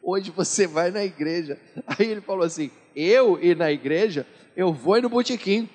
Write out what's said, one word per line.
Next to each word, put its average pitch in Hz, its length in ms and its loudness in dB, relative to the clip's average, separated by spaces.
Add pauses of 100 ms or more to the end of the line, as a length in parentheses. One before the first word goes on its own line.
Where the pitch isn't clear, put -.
"Hoje 190 300 -4
você 180 340 0
vai 165 240 -2
na 202 140 -4
igreja." 160 560 -6 (260)
Aí 202 240 0
ele 214 120 -6
falou 190 240 -2
assim: 156 260 -4 (240)
"Eu 196 480 4
ir 175 140 4
na 160 120 2
igreja? 151 560 -2 (300)
Eu 180 160 0
vou 156 260 2
ir 247 40 4
no 247 80 0
botequim 233 640 0